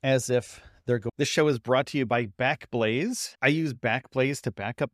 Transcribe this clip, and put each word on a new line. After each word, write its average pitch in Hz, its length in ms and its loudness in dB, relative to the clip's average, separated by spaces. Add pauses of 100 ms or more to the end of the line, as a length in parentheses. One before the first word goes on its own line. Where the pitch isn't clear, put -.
as 131 280 2
if - 320 -2 (240)
they're 123 140 2
go-, 117 180 -4
this 147 100 2
show 151 200 4
is 135 100 0
brought 127 300 2
to 147 100 -4
you 131 80 0
by 117 200 0
Backblaze. 123 1160 -2
I 127 60 4
use 151 260 0
Backblaze 131 680 -2
to 123 80 -4
back 104 300 -6
up 139 140 -2